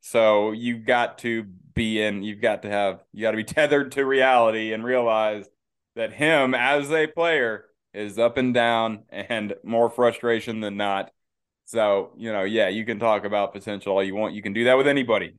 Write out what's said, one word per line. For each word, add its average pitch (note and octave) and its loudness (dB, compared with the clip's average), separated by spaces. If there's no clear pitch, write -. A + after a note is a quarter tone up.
So G#2+ 4
you've A#2 -6
got A#2+ 0
to A2+ -6
be A2 -2
in, G2+ -2
you've G2+ -8
got G#2+ 0
to G#2 -8
have, G2+ -2
you G#2+ -12
gotta A2 0
be A2 -4
tethered C#3+ 0
to C#3 -2
reality A#2+ 2
and A2 -6
realize A2 0
that A2 -6
him C#3 2
as C#3 0
a D#3 2
player D3+ -2
is G#2 -6
up A#2 2
and B2+ 0
down A2+ 0
and G2+ -6
more A2+ 2
frustration A#2 0
than G2+ -6
not. G2 -2
So, G2+ 0
you A2+ -10
know, G2 -2
yeah, G#2 2
you G#2+ -4
can G#2+ -6
talk G#2+ 0
about G2+ -2
potential G2+ -6
all G2 2
you F#2+ -6
want. G2+ -4
You G#2 -12
can G2+ -6
do A2+ -2
that B2+ 6
with C#3 2
anybody A#2 0